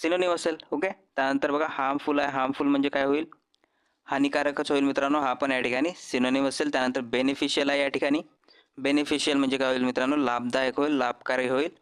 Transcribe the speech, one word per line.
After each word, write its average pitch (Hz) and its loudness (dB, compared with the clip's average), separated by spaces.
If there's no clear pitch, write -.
सिनोनिम 180 2
असेल, 165 -2
ओके. 156 0
त्यानंतर 139 0
बघा 151 0
हार्मफुल 143 -2
आहे. 143 0
हार्मफुल 135 -2
म्हणजे 139 2
काय 139 0
होईल? 143 0
हानिकारकच 143 -2
होईल 139 2
मित्रांनो, 139 2
हा 131 0
पण 135 -2
या 127 0
ठिकाणी 127 0
सिनोनिम 131 0
असेल. 143 -2
त्यानंतर 127 0
बेनिफिशियल 139 0
आहे 139 2
या 139 2
ठिकाणी. 143 0
बेनिफिशियल 143 2
म्हणजे 135 2
काय 131 0
होईल 127 2
मित्रांनो? 127 0
लाभदायक 123 0
होईल, 143 0
लाभकारी 127 0
होईल, 135 0